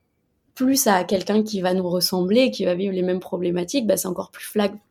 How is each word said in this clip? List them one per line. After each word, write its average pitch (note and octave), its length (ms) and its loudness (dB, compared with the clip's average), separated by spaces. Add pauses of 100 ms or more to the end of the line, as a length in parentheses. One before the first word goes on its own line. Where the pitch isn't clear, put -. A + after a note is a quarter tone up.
(540)
plus C4 340 2
à F#3 160 4
quelqu'un G3+ 400 0
qui G#3+ 160 -4
va F3+ 120 0
nous F#3 160 0
ressembler, F#3 600 2
qui G3+ 140 -4
va F3+ 100 2
vivre F#3+ 180 -2
les F#3 100 -2
mêmes F3+ 180 -2
problématiques, F3+ 680 -4
bah, F#3+ 100 2
c'est F#3 120 -4
encore - 240 -8
plus - 120 -16
flag-, G#3 360 -2 (100)